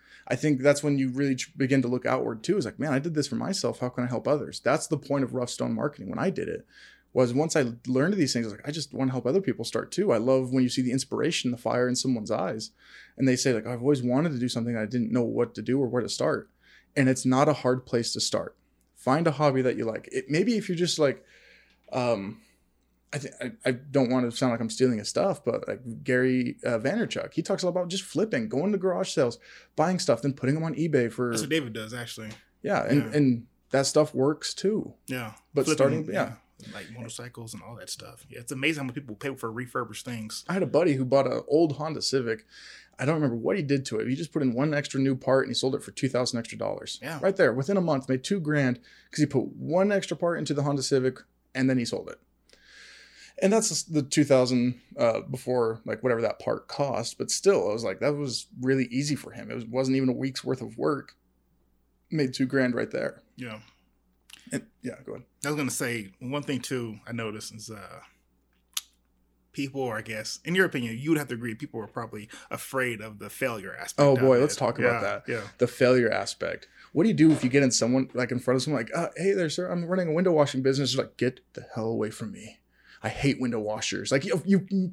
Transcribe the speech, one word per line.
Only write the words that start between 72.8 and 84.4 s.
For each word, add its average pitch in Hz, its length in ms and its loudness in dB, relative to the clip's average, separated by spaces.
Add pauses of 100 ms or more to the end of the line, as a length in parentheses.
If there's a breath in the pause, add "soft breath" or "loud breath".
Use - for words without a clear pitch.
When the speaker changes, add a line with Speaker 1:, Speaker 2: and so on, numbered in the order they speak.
Speaker 2:
of 107 180 -14
the 104 100 -12
failure 110 460 -6
aspect - 320 2
Speaker 1:
Oh, 139 60 8
Speaker 2:
of 127 60 6
Speaker 1:
boy, 131 180 8
Speaker 2:
it. 120 40 6
Speaker 1:
let's 147 140 2
talk 117 240 0
about 117 220 2
Speaker 2:
Yeah, - 0 -
Speaker 1:
that. 101 260 -2
Speaker 2:
yeah. 120 140 -4 (160)
Speaker 1:
The 123 100 4
failure 123 420 4
aspect. 95 580 -4 (260 loud breath)
What 160 100 4
do 226 60 6
you 196 60 2
do 156 160 10
if 135 120 4
you 127 60 4
get 139 140 6
in 127 80 4
someone, 127 420 2
like, 123 180 -2
in 123 80 -2
front 127 180 2
of 127 60 -2
someone, 135 200 -2
like, 110 120 -12
"Uh, 170 220 -2
hey 196 160 2
there, 180 160 0
sir, 180 200 -6
I'm 175 160 -2
running 180 220 0
a 156 60 0
window 180 180 4
washing 143 300 4
business." 135 340 2
They're 135 100 2
like, - 120 -18
"Get 123 220 0 (140)
the - 120 -14 (100)
hell 113 120 -2
away 110 240 -2
from 107 200 -10
me. - 280 -18 (420 soft breath)
I 107 80 -4
hate - 300 0
window 120 200 -2
washers." 104 520 -4
Like, 135 140 2
you, 190 200 0